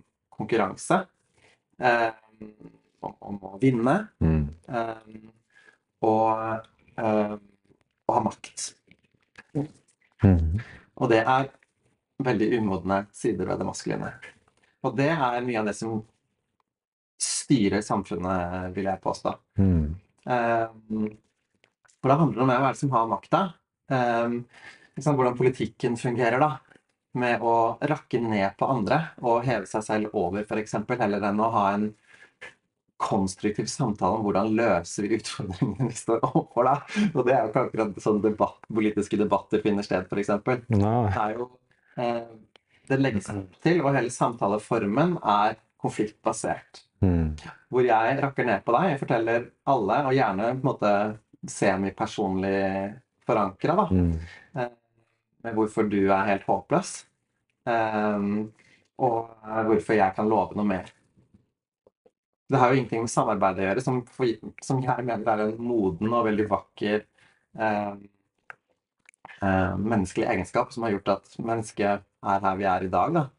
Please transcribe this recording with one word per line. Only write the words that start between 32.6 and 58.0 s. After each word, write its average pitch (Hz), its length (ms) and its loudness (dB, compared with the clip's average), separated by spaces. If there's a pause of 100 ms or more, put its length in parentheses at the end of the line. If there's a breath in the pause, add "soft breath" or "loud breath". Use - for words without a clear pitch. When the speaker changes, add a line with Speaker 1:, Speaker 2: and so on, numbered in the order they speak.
Speaker 1:
konstruktiv 107 640 -2
samtale 107 520 0
om 107 80 -2
hvordan 101 300 0
løser 104 520 0
vi 107 100 0
utfordringene 107 680 -4
vi 113 80 -6
står - 240 -2
overfor - 480 2
da. 131 60 4 (420 loud breath)
Og 135 100 0
det 123 80 4
er 120 120 4
jo 110 40 -4
ikke 127 140 2
akkurat 104 400 -4
sånn 107 180 2
debatt, 104 440 0
politiske 107 520 -2
debatter 101 460 0
finner 104 200 0
sted, 92 240 -2
for 104 120 -6
eksempel. 107 480 -2
Speaker 2:
Nei. 110 400 2
Speaker 1:
Det 98 160 -2
er 107 140 -4
jo, 123 100 -8 (500)
eh, 120 280 -4 (640)
det 139 100 2
legges 123 320 0
opp 98 320 -8
til, 170 180 4
og 139 140 2
hele 120 160 0
samtaleformen 117 1120 0
er 104 320 2 (240)
konfliktbasert. - 1040 -4 (160)
Speaker 2:
Mm. 82 380 2 (340 loud breath)
Speaker 1:
Hvor 123 160 2
jeg 117 320 2
rakker 139 260 -2
ned 101 220 0
på 117 80 2
deg, 147 160 4
jeg 139 80 -2
forteller 120 480 0 (180)
alle, 120 400 2
og 131 80 0
gjerne 110 380 2
på 131 80 -4
en 135 80 0
måte 107 260 2 (540)
semipersonlig 98 1500 -2 (260)
forankret 113 540 0
da, 196 80 4
Speaker 2:
Mm. 87 320 2 (360 loud breath)
Speaker 1:
eh, 120 140 -4 (720)
med 113 120 -8
hvorfor 107 340 0
du 98 220 2
er 98 140 2
helt 101 180 0
håpløs, 135 640 -2 (600)
ehm, 107 880 0 (480 soft breath)